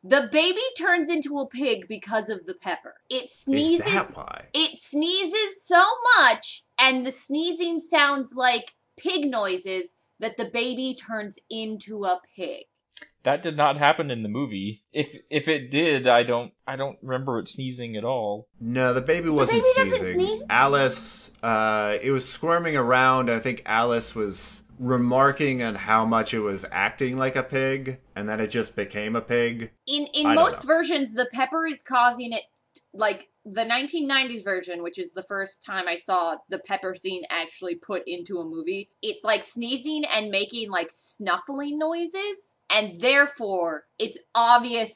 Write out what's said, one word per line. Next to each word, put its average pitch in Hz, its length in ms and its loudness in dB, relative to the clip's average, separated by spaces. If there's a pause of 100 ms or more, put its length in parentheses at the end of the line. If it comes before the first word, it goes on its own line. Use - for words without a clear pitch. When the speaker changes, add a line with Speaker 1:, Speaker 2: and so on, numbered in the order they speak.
Speaker 1:
The 233 300 4
baby 359 300 4 (160)
turns 349 320 2
into 294 280 -2
a 269 80 -4
pig 240 420 -4
because 214 420 -4
of 180 160 -8
the 180 80 -10
pepper. - 400 -10 (160)
It 254 140 -4
Speaker 2:
Is - 160 -16
Speaker 1:
sneezes 330 520 2
Speaker 2:
that - 240 0
why? - 280 -14 (100)
Speaker 1:
it 311 240 0
sneezes 370 840 -2
so 349 220 6 (360)
much, - 440 4 (140)
and 254 260 4
the 262 80 -4
sneezing 330 680 -4
sounds 285 540 2
like 247 380 0 (240)
pig 339 320 -2
noises, 185 680 -4 (240)
that 220 200 -6
the 220 80 -4
baby 254 480 -4
turns 214 440 -10 (120)
into 220 540 -8
a 185 140 2 (160)
pig. - 280 -10 (600)
Speaker 3:
That 143 180 2
did 156 140 -4
not 147 220 4
happen 147 320 4
in 113 140 -4
the 104 40 -4
movie. 107 540 -6 (100)
If, - 240 -4 (140)
if 147 160 -2
it 135 240 0
did, 139 380 2
I 120 160 8
don't, 120 280 -2 (140)
I 135 80 -6
don't 135 280 -6
remember 127 360 -2
it 110 100 -4
sneezing 123 480 -6
at 104 80 -4
all. 110 440 -4 (120)
Speaker 2:
No, 123 320 2
the 127 80 2
baby 165 260 0
Speaker 1:
The 156 60 2
Speaker 2:
wasn't 440 300 4
Speaker 1:
baby 508 280 4
doesn't 508 80 2 (160)
Speaker 2:
sneezing. 370 120 2 (120)
Speaker 1:
sneeze? - 120 -12
Speaker 2:
Alice, 135 800 2 (100)
uh, 107 640 2
it 131 80 0
was 131 180 -2
squirming 165 480 0
around. 127 540 4
I 113 80 2
think 117 260 -4
Alice 117 520 0
was 101 480 -6 (160)
remarking 127 840 2
on 110 140 -4
how 107 280 2
much 113 300 2
it 113 60 -2
was 98 320 -4
acting 123 440 -2
like 131 200 -2
a 131 80 0
pig, 135 540 -4 (180)
and 104 120 -4
then 110 120 -2
it 110 80 0
just 113 260 -4
became 104 400 -4
a 113 60 0
pig. 117 500 -2 (160)
Speaker 1:
In, 294 260 0
in 302 140 2
Speaker 2:
I 294 80 4
don't 330 100 8
Speaker 1:
most - 200 0
Speaker 2:
know. 262 100 -2
Speaker 1:
versions, 294 400 0
the 247 180 0
pepper 302 320 0
is 311 160 -4
causing 240 520 2
it, 226 100 -4 (500)
like, 202 360 -2 (160)
the 220 200 -4
nineteen 277 420 -2
nineties 254 360 0
version, 180 420 -4
which 170 160 -8
is 175 140 -10
the 185 80 -8
first 196 420 -8
time 185 240 -4
I 170 80 -2
saw 175 400 0 (120)
the 185 120 -6
pepper 190 340 -4
scene 185 360 -6
actually 170 440 -6
put 180 320 -6
into 175 320 -8
a 165 60 -8
movie, 165 460 -8 (120)
it's, 208 220 -8
like, 214 200 0
sneezing 262 600 -4
and 214 260 -2
making, 202 400 -4
like, 170 220 -2
snuffling 277 880 -6
noises, 349 760 -6 (160)
and 196 300 0
therefore, 208 840 2 (140)
it's 214 180 -6 (180)
obvious 233 600 4